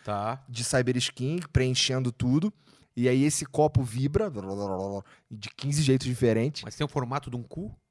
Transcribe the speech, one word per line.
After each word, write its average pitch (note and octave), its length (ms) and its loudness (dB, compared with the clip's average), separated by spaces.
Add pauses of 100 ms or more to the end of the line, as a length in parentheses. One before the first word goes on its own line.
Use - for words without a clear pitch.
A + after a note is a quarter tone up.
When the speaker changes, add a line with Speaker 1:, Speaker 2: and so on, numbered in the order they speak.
Speaker 1:
Tá. G#2 460 -4
Speaker 2:
de A#2+ 160 -6
cyber B2+ 320 2
skin, C3 440 -2 (120)
preenchendo B2+ 580 2
tudo. C#3 400 2 (460)
E B2 140 4
aí C3 140 6
esse D3+ 200 0
copo D3+ 380 2
vibra C#3+ 500 0 (1000)
de G#2+ 200 -12
quinze C#3+ 320 -2
jeitos C3 240 4
diferentes. A#2+ 580 0
Speaker 1:
Mas - 120 -12
tem D3+ 80 -4
o C#3+ 40 -2
formato C3 420 -4
de A#2+ 60 -6
um A#2+ 60 -8
cu? F#3+ 320 -12 (160)